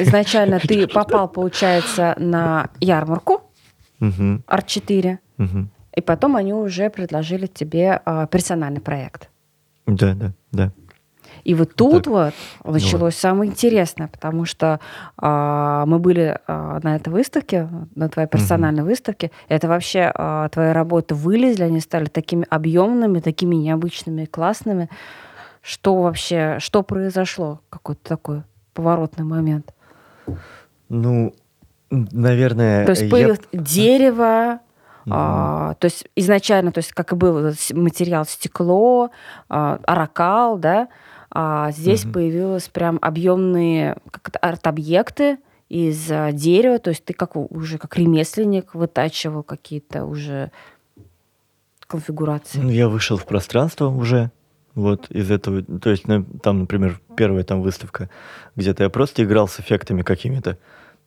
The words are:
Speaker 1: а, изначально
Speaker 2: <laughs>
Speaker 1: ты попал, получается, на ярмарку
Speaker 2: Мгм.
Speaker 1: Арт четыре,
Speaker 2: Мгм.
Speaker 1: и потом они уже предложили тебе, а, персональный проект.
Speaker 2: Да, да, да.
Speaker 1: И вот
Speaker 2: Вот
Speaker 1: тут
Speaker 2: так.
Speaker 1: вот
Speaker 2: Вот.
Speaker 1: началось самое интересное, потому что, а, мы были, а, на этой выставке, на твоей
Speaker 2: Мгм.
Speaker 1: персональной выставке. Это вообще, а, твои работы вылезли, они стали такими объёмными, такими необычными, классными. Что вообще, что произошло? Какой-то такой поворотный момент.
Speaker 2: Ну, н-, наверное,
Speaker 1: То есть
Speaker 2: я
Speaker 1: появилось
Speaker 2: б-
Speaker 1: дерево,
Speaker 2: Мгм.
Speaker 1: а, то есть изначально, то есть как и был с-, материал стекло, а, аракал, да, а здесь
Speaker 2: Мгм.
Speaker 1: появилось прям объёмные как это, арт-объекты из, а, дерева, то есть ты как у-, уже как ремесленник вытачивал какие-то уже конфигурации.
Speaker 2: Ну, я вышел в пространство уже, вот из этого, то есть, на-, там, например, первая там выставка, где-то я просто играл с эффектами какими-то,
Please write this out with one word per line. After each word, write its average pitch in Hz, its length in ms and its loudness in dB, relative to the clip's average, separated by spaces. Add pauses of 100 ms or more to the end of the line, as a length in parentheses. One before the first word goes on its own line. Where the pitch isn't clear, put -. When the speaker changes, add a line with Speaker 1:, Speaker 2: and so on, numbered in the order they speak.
Speaker 1:
а, - 40 2
изначально 208 560 4
Speaker 2:
<laughs> - 0 -
Speaker 1:
ты 202 260 2
попал, 208 420 2
получается, 180 880 0
на 170 500 0 (120)
ярмарку 165 640 0 (560)
Speaker 2:
Мгм. 101 480 0
Speaker 1:
Арт 190 200 -2
четыре, 185 520 -2 (200)
Speaker 2:
Мгм. 98 320 -2 (260)
Speaker 1:
и 175 40 0
потом 254 360 0
они 196 160 0
уже 208 380 -2
предложили 180 560 -4
тебе, 170 580 0
а, 160 220 -2
персональный 156 540 -2
проект. - 480 -10 (580)
Speaker 2:
Да, 98 280 2
да, 98 180 -4 (200)
да. 95 200 0 (720)
Speaker 1:
И 175 100 2
вот 160 140 4
Speaker 2:
Вот - 80 -20
Speaker 1:
тут 302 280 6
Speaker 2:
так. 294 80 -4
Speaker 1:
вот 165 220 2 (300)
Speaker 2:
Вот. - 80 -6
Speaker 1:
началось 165 440 2
самое 196 340 2
интересное, 190 580 0
потому 165 380 -6
что, 160 340 -2 (380)
а, 147 680 0
мы 165 120 4
были, 170 480 2
а, 156 360 -6
на 156 140 0
этой 156 140 -6
выставке, 190 580 -2 (260)
на 160 140 -2
твоей 160 180 -2
Speaker 2:
Мгм. - 120 2
Speaker 1:
персональной 156 440 2
выставке. 196 480 -2 (180)
Это 156 200 0
вообще, 175 460 2
а, 156 340 -4
твои 160 240 2
работы 165 420 0
вылезли, 202 500 2
они 165 160 0
стали 160 260 -4
такими 165 420 -4
объёмными, 180 720 2
такими 170 360 0
необычными, 160 680 -2
классными. 180 640 -2 (720)
Что - 400 0
вообще, 165 580 0
что 202 220 0
произошло? 185 800 -4 (100)
Какой-то - 380 -12
такой 151 340 -6 (320)
поворотный 165 500 -2
момент. 156 500 -2 (1120)
Speaker 2:
Ну, 120 460 0 (560)
н-, 120 220 0
наверное, 117 720 4
Speaker 1:
То - 60 6
есть 110 100 2
Speaker 2:
я 107 80 0
Speaker 1:
появилось 240 280 4
Speaker 2:
б- - 140 -20
Speaker 1:
дерево, 226 1080 2 (460)
Speaker 2:
Мгм. - 120 -2
Speaker 1:
а, 151 560 -2
то - 120 0
есть - 200 -6 (100)
изначально, 190 560 2
то 170 60 -6
есть 165 140 -4
как - 200 -6
и 180 40 0
был 160 360 2
с-, - 220 -8
материал 170 520 0
стекло, 233 840 0 (380)
а, 147 380 -2
аракал, 180 720 0
да, 185 300 2 (480)
а 151 360 -2
здесь 175 320 0
Speaker 2:
Мгм. - 80 -8
Speaker 1:
появилось 180 560 -2
прям 170 340 -2
объёмные 170 920 0 (140)
как - 180 -16
это, - 100 -8
арт-объекты 170 1000 0 (300)
из, 160 420 -2
а, 151 220 -2
дерева, 180 460 4
то 180 120 -4
есть 156 140 -6
ты - 80 -6
как - 240 -6
у-, 147 140 -6
уже 160 280 -10
как - 200 -14
ремесленник 180 760 2
вытачивал 156 680 -4
какие-то 147 600 -12
уже 147 460 -8 (1400)
конфигурации. 151 760 -6
Speaker 2:
Ну, 127 100 0
я 117 180 4
вышел 110 280 0
в 87 100 -6
пространство 131 600 0
уже, 120 420 0 (440)
вот 101 360 0
из 95 200 -2
этого, 98 320 0
то 92 280 -2
есть, 98 180 0
на-, 104 160 2 (180)
там, 98 180 2
например, 92 400 -2 (160)
первая 98 280 2
там 92 180 -2
выставка, 92 480 -6 (460)
где-то 95 260 0
я 98 80 2
просто 120 320 0
играл 107 240 4
с - 140 -10
эффектами 92 420 -2
какими-то, 104 560 -4 (480)